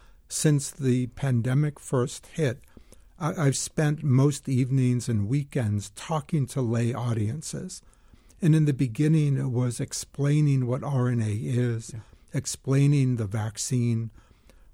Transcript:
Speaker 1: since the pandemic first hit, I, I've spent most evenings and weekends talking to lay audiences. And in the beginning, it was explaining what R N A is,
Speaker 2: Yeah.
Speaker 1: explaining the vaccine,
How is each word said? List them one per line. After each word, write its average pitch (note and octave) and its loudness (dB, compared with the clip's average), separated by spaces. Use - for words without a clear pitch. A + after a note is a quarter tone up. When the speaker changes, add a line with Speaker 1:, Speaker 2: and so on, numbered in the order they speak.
Speaker 1:
since D3 0
the B2+ 0
pandemic C3 -2
first - -4
hit, C#3 -2
I, D#3 -2
I've C3 2
spent D3+ -2
most C#3 2
evenings B2+ 0
and G2+ 0
weekends A#2+ -2
talking D3+ -2
to C3+ -4
lay A#2 0
audiences. A#2+ -4
And D#3 6
in D#3 4
the C#3+ 4
beginning, D3 2
it C3+ -2
was B2 0
explaining C#3+ 0
what B2+ -2
R B2+ 0
N A#2+ 0
A A2 0
is, A#2+ -2
Speaker 2:
Yeah. A2 -12
Speaker 1:
explaining C3+ 2
the A2+ -2
vaccine, A2+ -2